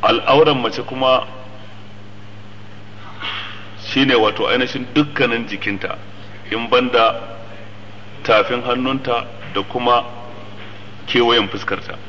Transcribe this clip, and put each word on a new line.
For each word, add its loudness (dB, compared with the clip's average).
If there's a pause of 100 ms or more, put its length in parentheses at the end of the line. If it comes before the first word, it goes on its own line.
Al'auran 6
mace -2
kuma 2 (2500)
shine 4
wato 4
ainihin 0
dukkanin 2
jikinta, -4 (540)
in -2
banda 6 (1040)
tafin 4
hannunta 0 (280)
da -2
kuma 2 (1040)
kewayen 4
fuskarta. -6 (140)